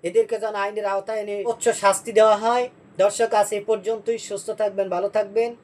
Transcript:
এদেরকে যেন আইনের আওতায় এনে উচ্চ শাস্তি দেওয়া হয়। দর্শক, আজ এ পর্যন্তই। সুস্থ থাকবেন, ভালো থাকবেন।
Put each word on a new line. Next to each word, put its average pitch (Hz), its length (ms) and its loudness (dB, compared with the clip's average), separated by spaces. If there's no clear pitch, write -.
এদেরকে 220 360 0
যেন 214 160 -6
আইনের 208 300 -4
আওতায় 196 360 -4
এনে 202 260 -6
উচ্চ 233 220 -2
শাস্তি 202 440 0
দেওয়া 214 240 8
হয়। 240 320 0
দর্শক, 220 360 2
আজ 208 180 2
এ 202 140 -4
পর্যন্তই। 220 520 -2
সুস্থ - 320 -10
থাকবেন, 196 380 -2
ভালো 185 200 -2
থাকবেন। 214 560 -2